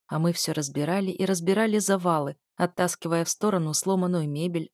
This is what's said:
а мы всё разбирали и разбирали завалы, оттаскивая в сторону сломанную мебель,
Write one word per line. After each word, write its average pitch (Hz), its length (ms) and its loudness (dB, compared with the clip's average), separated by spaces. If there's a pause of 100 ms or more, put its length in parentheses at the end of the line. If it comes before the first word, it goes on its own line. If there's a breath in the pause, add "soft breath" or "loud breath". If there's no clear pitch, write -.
а 151 120 -4
мы 170 140 2
всё 160 220 -4
разбирали 156 560 -2
и 185 160 -2
разбирали 196 520 2
завалы, 175 580 0 (200)
оттаскивая 170 680 0
в - 20 -4
сторону 175 460 0
сломанную 180 520 0
мебель, 160 480 -4